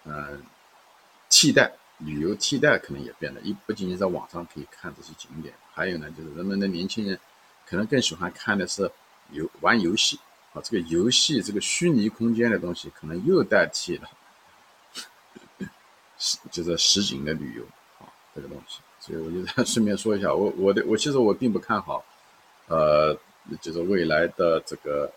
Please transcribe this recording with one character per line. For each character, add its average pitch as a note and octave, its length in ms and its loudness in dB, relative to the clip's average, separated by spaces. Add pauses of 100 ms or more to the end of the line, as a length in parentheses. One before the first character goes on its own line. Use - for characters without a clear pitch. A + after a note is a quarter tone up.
呃， D2 340 -10 (920)
替 - 220 8
代， C3 200 6 (280)
旅 D#2 220 -6
游 F2+ 140 -2
替 - 220 -4
代 B2 200 4
可 - 160 -8
能 C#2 100 -10
也 A#1 160 -12
变 D2 140 -8
了。 - 80 -16
一， G2 120 -6 (120)
不 A2 80 -4
仅 F#2+ 140 -6
仅 F#2 100 -4
在 G2 80 0
网 F2 240 -4
上 F2 240 -10
可 D#2 60 -12
以 C#2+ 120 -12
看 E2+ 240 -14
这 - 60 -20
些 D#2 160 -20
景 D2+ 240 -14
点， D2 120 -14 (200)
还 E2 140 -2
有 F2+ 100 -4
呢， D2+ 140 -10
就 D#2+ 120 -16
是 D2+ 120 -14
人 F2 100 -8
们 G2 140 -2
的 G2 80 0
年 F2+ 200 -4
轻 G#2 200 -4
人 F#2+ 120 -4 (460)
可 - 100 -8
能 G#2 100 0
更 B2+ 160 2
喜 - 140 -2
欢 F2+ 160 -6
看 G2+ 260 -2
的 F#2 100 0
是 F#2+ 220 -2 (420)
游-， D2+ 180 -6 (120)
玩 G#2+ 180 4
游 F2+ 160 2
戏 - 240 0 (340)
啊。 D2 100 -12
这 A2+ 140 -2
个 E2+ 100 -2
游 F2 220 4
戏， B2+ 320 2
这 G#2 120 -6
个 G2+ 80 -2
虚 - 280 0
拟 A2 200 4
空 A#2 240 0
间 A#2 160 4
的 G2+ 80 2
东 F2 160 -4
西， - 160 -12
可 - 180 -18
能 F2 180 -6
又 E3+ 180 6
代 F#2+ 300 4
替 E2+ 240 -4
了 - 120 -14 (1500)
<laughs> G3 100 -10 (480)
实-， - 200 -4 (140)
就 F2 120 -6
是 E2+ 140 -2
实 G2 260 2
景 C2+ 200 -4
的 D2+ 100 -2
旅 C#2+ 220 -8
游 A#1+ 80 -12 (360)
啊， - 100 -20 (240)
这 D2 80 -14
个 C#2 60 -14
东 C#2+ 200 -14
西。 - 120 -16 (200)
所 - 160 -10
以 D#2+ 40 -6
我 D#2+ 120 -6
就 F#2 320 -2
<laughs> - 0 -
顺 A2+ 220 2
便 G#2 120 0
说 G#2+ 200 0
一 G2 40 -2
下， E2 120 0
我， F#2 240 2
我 F#2+ 160 4
的， G#2+ 120 2
我 G#2+ 120 2
其 D3 140 0
实 C3+ 60 2
我 A2 160 4
并 B2 180 0
不 F#2+ 60 0
看 G2+ 240 -2
好， C#2 220 -6 (640)
呃， D2+ 500 4 (440)
就 E2 100 -10
是 E2 80 -4
未 F2+ 240 2
来 D#2+ 240 4
的 E2 380 2
这 D2+ 120 -10
个 D2 400 -2